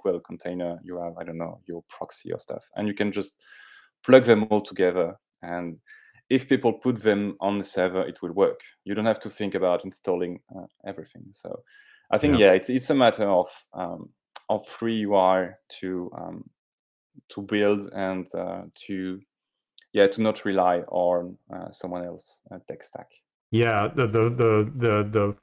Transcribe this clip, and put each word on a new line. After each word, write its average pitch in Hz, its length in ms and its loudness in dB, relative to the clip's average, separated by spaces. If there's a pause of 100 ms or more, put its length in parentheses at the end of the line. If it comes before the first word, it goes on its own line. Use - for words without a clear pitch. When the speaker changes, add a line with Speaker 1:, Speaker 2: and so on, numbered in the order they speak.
Speaker 1:
L 87 140 -2
container, 87 600 -10
you 87 180 -14
have, 85 160 -10
I 85 80 -12
don't 82 120 -12
know, 85 280 -10
your 85 240 -12
proxy - 420 -16
or - 80 -8
stuff. - 240 -14 (120)
And 104 120 -4
you 101 60 -4
can 104 180 -2
just 98 300 -8 (640)
plug 127 180 10
them 107 260 4
all 107 120 2
together. 90 560 -2 (240)
And 87 380 -8 (500)
if 131 180 2
people 120 240 2
put 117 300 -2
them 104 400 0
on 101 160 0
the 98 80 -6
server, 90 420 -2
it - 140 -14
will 85 100 -6
work. 87 300 2 (240)
You 98 100 -6
don't 107 100 -2
have 110 140 0
to 107 100 -14
think 101 240 -6
about 90 300 0
installing, 90 560 -6 (160)
uh, 92 120 -16 (200)
everything. 90 460 -16
So - 280 -16 (480)
I 107 80 4
think, 143 220 4
Speaker 2:
Yeah. 101 80 10
Speaker 1:
yeah, 92 60 10
it's, 95 160 2
it's 127 200 0
a 147 60 2
matter 113 340 4
of, 90 200 2 (240)
um, 87 360 -12 (400)
how 104 100 -2
free 113 380 -6
you 104 180 0
are 92 420 4 (220)
to, 92 380 -8
um, 85 320 -14 (800)
to 107 120 -12
build 104 520 0
and, 95 420 -6
uh, 90 280 -8 (240)
to, 95 340 -8 (720)
yeah, 101 140 8
to 107 140 -4
not 110 220 0
rely 90 360 2 (100)
on, 90 480 -2 (160)
uh, 85 160 -14
someone 90 340 -10
else's, - 380 -16 (100)
uh, 92 160 -16
tech - 160 -14
stack. - 260 -20 (440)
Speaker 2:
Yeah, 110 400 2
the, 127 140 0
the, 113 220 2
the, 113 460 2
the, 104 340 0
the 104 340 0